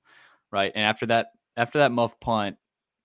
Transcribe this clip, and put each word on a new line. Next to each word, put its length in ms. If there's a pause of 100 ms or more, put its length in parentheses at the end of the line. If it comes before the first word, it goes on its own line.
(520)
right? 200
And 120
after 220
that, 260 (240)
after 240
that 100
muff 300
punt, 360 (480)